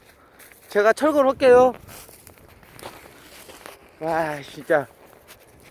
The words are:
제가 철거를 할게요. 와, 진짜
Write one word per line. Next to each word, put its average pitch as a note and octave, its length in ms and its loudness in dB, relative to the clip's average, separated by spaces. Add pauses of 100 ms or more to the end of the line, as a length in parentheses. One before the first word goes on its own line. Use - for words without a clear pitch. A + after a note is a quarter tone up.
(680)
제가 G#3 240 2
철거를 C#4+ 380 0
할게요. B3+ 420 4 (2250)
와, D#3+ 420 -6
진짜 C#3+ 440 -4 (840)